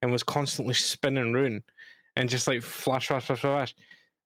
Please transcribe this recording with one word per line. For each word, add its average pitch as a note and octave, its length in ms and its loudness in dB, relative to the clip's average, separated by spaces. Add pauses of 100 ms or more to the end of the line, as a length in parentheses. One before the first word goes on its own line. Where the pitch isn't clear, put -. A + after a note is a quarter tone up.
and B2 80 2
was B2 120 0
constantly C3+ 520 -2
spinning C3 580 0
round B2 300 2 (520)
and B2+ 140 2
just, B2 180 0
like, C3 140 2
flash, - 460 0
flash, C3+ 180 0
flash, B2+ 160 -2
flash. C#3 340 0 (500)